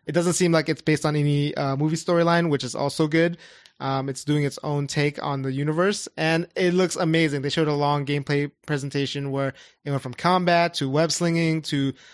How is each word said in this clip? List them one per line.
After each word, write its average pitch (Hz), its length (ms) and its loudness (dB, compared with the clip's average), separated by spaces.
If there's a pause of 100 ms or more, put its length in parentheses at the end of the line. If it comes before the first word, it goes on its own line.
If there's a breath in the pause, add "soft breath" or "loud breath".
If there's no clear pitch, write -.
It 131 60 -6
doesn't 175 220 2
seem 175 180 2
like 156 160 2
it's 156 140 -4
based 156 240 0
on 151 100 0
any, 147 380 0
uh, 139 220 -2
movie 156 200 0
storyline, 170 540 2
which 143 140 0
is 123 100 -8
also 143 320 0
good. 165 320 2 (420 loud breath)
Um, 135 280 -4
it's 135 160 -10
doing 147 200 2
its 139 200 -4
own 147 240 -2
take 147 340 -2
on 139 200 -4
the 135 100 -4
universe, 156 640 -2
and 165 400 0
it 180 180 2
looks 185 220 2
amazing. 160 460 2
They 143 60 -4
showed 156 200 0
a 151 60 0
long 143 300 0
gameplay 143 460 -2 (160)
presentation 139 640 -4
where 135 240 -4 (300 loud breath)
it 143 60 -6
went 139 120 -2
from 123 120 -10
combat 175 600 2
to 139 160 -2
web 156 220 2
slinging 165 500 0
to, 139 300 -2 (220 loud breath)